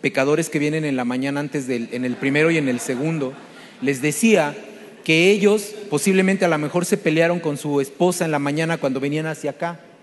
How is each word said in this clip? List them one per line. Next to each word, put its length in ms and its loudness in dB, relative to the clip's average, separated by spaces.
pecadores 480 0
que 80 -4
vienen 280 -2
en 100 -2
la 100 -4
mañana 360 -4
antes 260 -6
del, 240 -4
en 140 -4
el 100 -2
primero 340 2
y 80 2
en 120 0
el 100 0
segundo, 540 -4
les 200 0
decía 540 2
que 260 4
ellos 460 2
posiblemente 540 2
a 40 4
lo 80 2
mejor 280 -2
se 120 0
pelearon 420 2
con 180 -4
su 240 -2
esposa 440 0
en 60 -2
la 80 0
mañana 380 -2
cuando 240 -2
venían 260 -2
hacia 240 -6
acá 300 -8